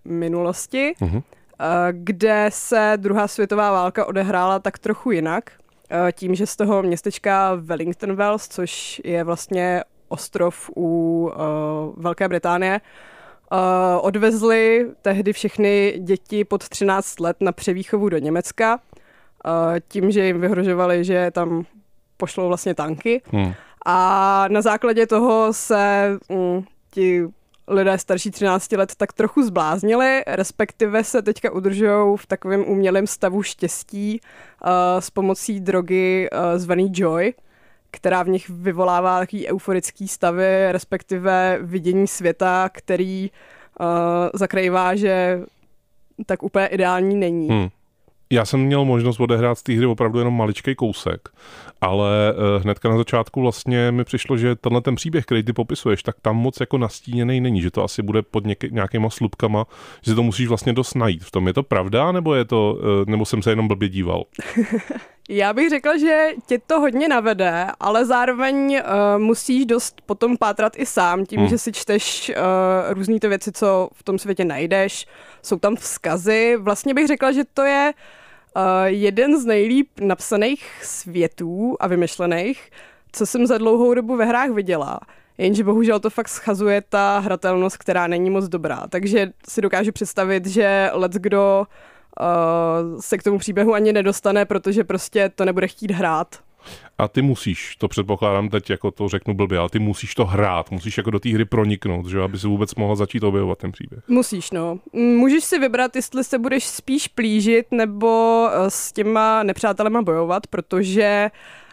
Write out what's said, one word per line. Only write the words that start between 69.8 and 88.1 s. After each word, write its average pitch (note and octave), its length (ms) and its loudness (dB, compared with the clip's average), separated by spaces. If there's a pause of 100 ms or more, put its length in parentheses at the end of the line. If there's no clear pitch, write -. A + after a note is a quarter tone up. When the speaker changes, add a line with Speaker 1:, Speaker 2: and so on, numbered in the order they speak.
Speaker 1:
potom A#3 300 0
pátrat G#3+ 400 0
i C4+ 100 -4
sám, F3+ 400 0
tím, G#3+ 140 -4
Speaker 2:
Hmm. G3+ 80 4
Speaker 1:
že A#3 100 2
si A3+ 140 -4
čteš, - 580 -2
eh, - 40 -6 (600)
různý G3+ 260 0
ty G#3+ 80 0
věci, G3 240 -2
co F#3+ 420 2
v - 80 -20
tom F#3+ 160 -2
světě G3 260 -2
najdeš. F3 640 0 (360)
Jsou G3 160 -2
tam G3+ 180 0
vzkazy. G#3+ 840 0
Vlastně G#3 340 -2
bych D4 120 2
řekla, C4+ 260 2
že C4+ 100 2 (120)
to C4+ 80 0
je, C#4 300 2 (640)
eh, F#3 340 2
jeden G#3 500 2
z B3 40 -6
nejlíp A3+ 440 2 (120)
napsaných G#3 640 0 (160)
světů F3 1000 -4
a - 60 0
vymyšlených, F3 840 -2 (420)
co G#3+ 140 -2
jsem A#3+ 200 0
za A3 120 2
dlouhou A#3 360 4
dobu B3 220 0
ve A#3 80 2
hrách A#3+ 260 0
viděla. F3+ 500 -2 (380)
Jenže G3+ 260 2
bohužel A3 360 4
to G#3+ 100 -2
fakt A3+ 180 -6
schazuje G3+ 600 0
ta G3+ 300 2
hratelnost, F#3 580 0
která F3+ 300 -2
není F3 240 0